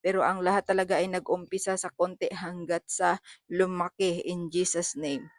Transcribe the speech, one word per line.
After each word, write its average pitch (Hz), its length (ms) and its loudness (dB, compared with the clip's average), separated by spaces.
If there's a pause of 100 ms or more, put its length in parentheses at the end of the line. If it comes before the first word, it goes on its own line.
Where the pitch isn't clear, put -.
Pero 185 240 4
ang 185 160 2
lahat 190 240 2
talaga 185 320 2
ay 180 80 4
nag-umpisa 185 720 -2
sa - 160 -6
konti 180 400 0
hanggat 175 560 -4
sa 180 320 2 (240)
lumaki 180 800 0
in 175 240 -4
Jesus' 175 480 0
name. 143 400 -4